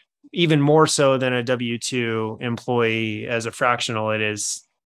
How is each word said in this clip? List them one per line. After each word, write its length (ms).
even 260
more 280
so 300
than 140
a 100
W 360
two 640
employee 840
as 180
a 80
fractional. 580
It 80
is, 480